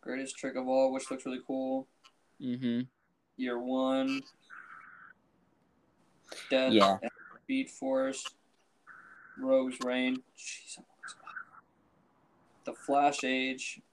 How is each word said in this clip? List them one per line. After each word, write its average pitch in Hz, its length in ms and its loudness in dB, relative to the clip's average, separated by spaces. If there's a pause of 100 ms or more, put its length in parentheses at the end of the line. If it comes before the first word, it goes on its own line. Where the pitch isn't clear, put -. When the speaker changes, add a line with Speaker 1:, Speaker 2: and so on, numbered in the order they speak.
Speaker 1:
Greatest 131 360 -8
Trick - 180 -6
of 127 120 -4
All, 131 260 4
which 131 180 -6
looks 131 140 -8
really 127 200 -6
cool. 131 420 -2 (540)
Speaker 2:
Mm-hmm. 123 400 -2 (560)
Speaker 1:
Year 123 220 -4
One. 135 600 0 (2250)
Death 131 240 4
Speaker 2:
Yeah. 98 280 8
Speaker 1:
and 117 100 -6 (320)
Speed 131 260 -2
Force. 135 560 -2 (1120)
Rogue's 131 440 4
Reign. 127 380 0 (160)
Jeez, - 420 -14 (1900)
The 120 80 -10
Flash 143 500 2
Age. 131 560 -2 (140)